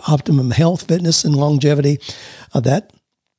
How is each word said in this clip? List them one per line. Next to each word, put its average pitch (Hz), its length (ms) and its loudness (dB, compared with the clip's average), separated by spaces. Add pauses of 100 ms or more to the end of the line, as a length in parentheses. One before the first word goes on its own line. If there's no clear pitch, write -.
Optimum 139 440 0
Health, 165 360 0
Fitness, 165 360 0
and 151 120 0
Longevity. 143 640 0 (540)
Uh, 131 60 0
that 131 320 -2 (480)